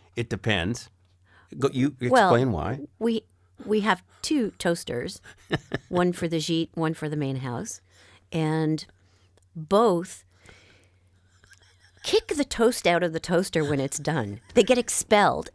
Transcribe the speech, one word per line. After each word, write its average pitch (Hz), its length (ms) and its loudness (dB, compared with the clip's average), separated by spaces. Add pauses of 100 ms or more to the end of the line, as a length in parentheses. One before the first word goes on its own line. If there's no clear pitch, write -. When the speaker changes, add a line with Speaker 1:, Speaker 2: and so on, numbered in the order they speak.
(160)
Speaker 1:
it 117 140 -6
depends. 104 580 -2 (720)
Go, 135 140 0
you 135 280 0
Speaker 2:
Well, 185 300 4
Speaker 1:
explain 123 220 2
why. 92 280 -4 (200)
Speaker 2:
we, 226 240 -2 (420)
we 214 140 0
have 214 220 -2 (200)
two 247 360 0
toasters, 170 600 -4 (340)
Speaker 1:
<laughs> - 340 -6
Speaker 2:
one 180 240 2
for 175 160 -4
the 165 100 -2
gîte, 165 360 -2
one 160 200 -2
for 156 140 -8
the 151 80 -6
main 135 200 -2
house, 127 440 -8 (500)
and 156 560 0 (680)
both 185 680 2 (1800)
kick - 260 0
the 285 160 0
toast 233 420 2
out 170 160 4
of 170 100 -2
the 160 80 -4
toaster 175 440 0
when 143 160 0
it's 135 180 -4
done. 127 420 -4 (140)
They - 80 8
get 240 160 4
expelled, - 760 2